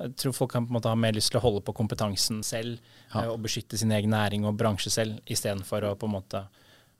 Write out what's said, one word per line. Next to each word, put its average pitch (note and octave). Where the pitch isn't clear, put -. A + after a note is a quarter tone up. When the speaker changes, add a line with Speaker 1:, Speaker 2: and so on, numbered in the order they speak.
Speaker 1:
jeg B2+
tror C3+
folk -
kan A#2+
på -
en B2
måte A#2
ha A2+
mer A2+
lyst G#2+
til B2
å -
holde G#2
på -
kompetansen G#2+
selv, A#2
Speaker 2:
Ja. A2
Speaker 1:
eh, A2+
og A2+
beskytte -
sin A2
egen G#2
næring G#2
og G#2+
bransje G#2+
selv, A2
i A#2+
stedet G2
for G#2
å G#2
på -
en G#2+
måte G2